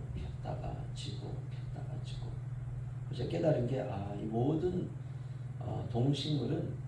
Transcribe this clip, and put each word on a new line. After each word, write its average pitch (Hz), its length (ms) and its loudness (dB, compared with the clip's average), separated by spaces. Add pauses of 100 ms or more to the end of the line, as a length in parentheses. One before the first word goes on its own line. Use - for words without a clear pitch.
(160)
폈다가 - 580 -4 (200)
지고, - 340 -6 (240)
폈다가 - 420 -6 (120)
지고. - 220 -4 (840)
그래서 - 200 -2
깨달은 135 380 6
게, 135 140 2
아, 98 340 0
이 107 80 -2
모든, 151 680 4 (680)
어, - 320 -2
동식물은 135 840 4 (140)